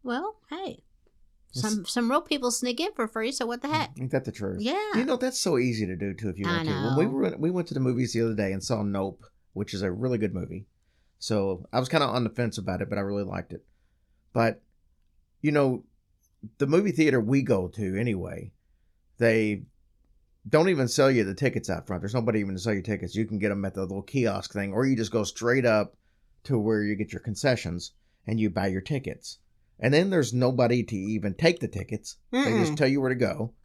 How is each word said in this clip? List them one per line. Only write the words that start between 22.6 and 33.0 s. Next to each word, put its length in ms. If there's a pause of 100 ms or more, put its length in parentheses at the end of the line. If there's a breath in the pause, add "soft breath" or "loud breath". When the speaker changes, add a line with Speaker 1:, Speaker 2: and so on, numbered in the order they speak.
Speaker 2:
sell 140
you 80
tickets. 340
You 80
can 140
get 120
'em 140
at 100
the 60
little 220
kiosk 500
thing, 220
or 100
you 100
just 160
go 140
straight 400
up 320 (480)
to 140
where 240
you 140
get 160
your 100
concessions 680 (340)
and 120
you 120
buy 160
your 160
tickets. 560 (400)
And 140
then 180
there's 220
nobody 520
to 120
even 380
take 260
the 80
tickets. 480 (140)
They 140
just 280
Speaker 1:
Mm-mm. 40
Speaker 2:
tell 120
you 120